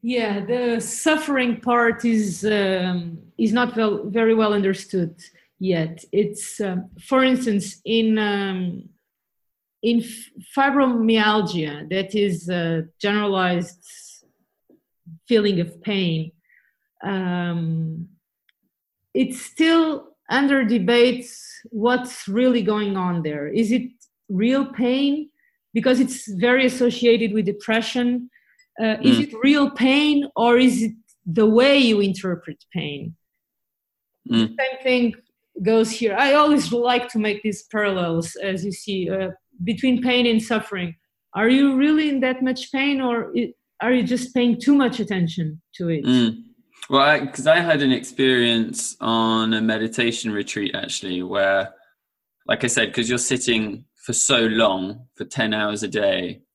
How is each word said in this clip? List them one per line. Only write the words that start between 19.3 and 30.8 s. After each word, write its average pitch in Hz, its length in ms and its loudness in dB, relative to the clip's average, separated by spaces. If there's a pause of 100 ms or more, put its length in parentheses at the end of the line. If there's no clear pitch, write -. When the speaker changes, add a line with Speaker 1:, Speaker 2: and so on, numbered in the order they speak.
Speaker 1:
still 320 680 0 (220)
under 269 340 2
debate 240 600 2 (440)
what's 247 580 -2
really 240 340 2
going 202 340 -2
on 180 260 -2
there. 147 260 -6
Is 220 240 0
it 254 180 -2 (380)
real 233 380 0
pain? 277 640 -2 (420)
Because 254 280 2
it's - 320 -2
very 247 340 2
associated 240 680 2
with 214 140 0
depression. 240 840 -2 (500)
Uh, 220 220 0
is 240 160 6
Speaker 2:
Mm. - 60 2
Speaker 1:
it 285 180 -14
real 285 280 4
pain, 285 640 2
or 240 240 4
is 226 240 4